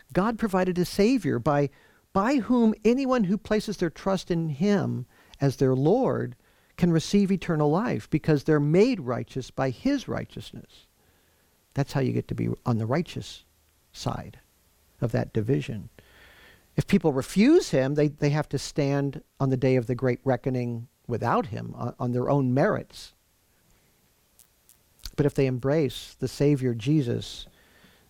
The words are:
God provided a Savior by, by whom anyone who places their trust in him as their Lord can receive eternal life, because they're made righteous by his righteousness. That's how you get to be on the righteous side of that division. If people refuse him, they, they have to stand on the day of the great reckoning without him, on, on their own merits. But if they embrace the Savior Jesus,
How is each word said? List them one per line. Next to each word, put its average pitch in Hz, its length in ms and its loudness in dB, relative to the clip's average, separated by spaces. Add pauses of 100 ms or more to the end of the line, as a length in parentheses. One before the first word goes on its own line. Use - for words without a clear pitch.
(120)
God 214 260 0
provided 185 400 0
a 180 80 2
Savior 202 540 0
by, 143 300 2 (420)
by 214 240 2
whom 233 480 2
anyone 254 400 2
who 190 140 0
places 214 400 -4
their 170 120 -2
trust - 400 -4
in 165 200 -2
him 135 580 0 (320)
as 139 160 0
their 131 180 2
Lord 135 640 0 (400)
can 175 160 2
receive 185 400 2
eternal 151 400 0
life, 160 380 -2
because 151 340 2
they're 151 160 4
made 185 400 4
righteous 123 520 -6
by 135 180 -2
his 262 380 -4
righteousness. - 800 -10 (880)
That's 143 180 -2
how 139 80 0
you 123 100 0
get 120 160 -4
to 120 80 -6
be 117 140 -4 (160)
on 117 120 2
the 110 80 -4
righteous 127 600 -6 (480)
side - 460 -8 (600)
of 117 120 -2
that 120 220 -4
division. 120 560 -4 (840)
If - 120 -2
people 165 260 2
refuse 220 560 4
him, 135 240 2
they, 151 140 4
they 147 240 0
have 147 180 -2
to 143 80 -4
stand 139 640 -2 (180)
on 135 120 2
the 131 60 2
day 127 180 4
of 123 100 2
the 127 80 -2
great 123 300 0
reckoning 123 640 -2 (180)
without 123 400 0
him, 117 320 -10
on, 123 220 -8
on 123 120 -2
their 123 200 -2
own 135 200 2
merits. - 640 -2 (2000)
But 143 120 2
if 139 80 -4
they 143 100 2
embrace 131 760 -2
the 131 80 -4
Savior 131 460 2
Jesus, 120 720 -2 (640)